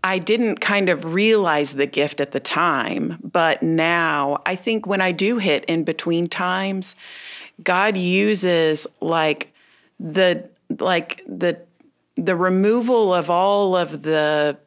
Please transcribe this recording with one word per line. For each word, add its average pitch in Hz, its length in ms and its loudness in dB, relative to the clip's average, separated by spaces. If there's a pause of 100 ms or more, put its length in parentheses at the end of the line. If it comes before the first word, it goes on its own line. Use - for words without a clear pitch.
I 190 160 -2
didn't 220 380 0
kind 196 320 0
of 165 260 -2
realize 180 580 2
the 139 140 -2
gift 143 340 -2
at 139 100 -4
the 143 80 -4
time, 156 840 -2
but 165 400 0
now 160 800 0
I 190 100 -2
think 220 300 -4
when 190 160 0
I 185 100 2
do 202 280 0
hit 160 260 0
in 165 180 0
between 170 440 -2
times, 190 680 -4 (680)
God 196 340 2
uses, 180 880 2 (160)
like, 160 500 0 (480)
the, 175 480 0 (300)
like, - 480 -2
the, 170 320 -4 (600)
the 175 180 0
removal 202 800 2
of 170 160 0
all 190 440 2
of 156 280 -2
the 151 640 0